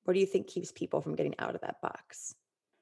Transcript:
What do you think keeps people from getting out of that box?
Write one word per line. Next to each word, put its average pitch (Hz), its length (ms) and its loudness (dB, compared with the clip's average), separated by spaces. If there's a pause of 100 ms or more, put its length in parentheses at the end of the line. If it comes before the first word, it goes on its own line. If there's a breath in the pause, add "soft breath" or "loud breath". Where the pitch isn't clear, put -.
What 185 100 6
do 196 60 6
you 190 60 6
think 190 220 2
keeps - 240 -6
people - 280 0
from 151 160 -2
getting - 220 2
out - 160 -2
of - 80 -6
that - 200 -6
box? - 520 -6 (480)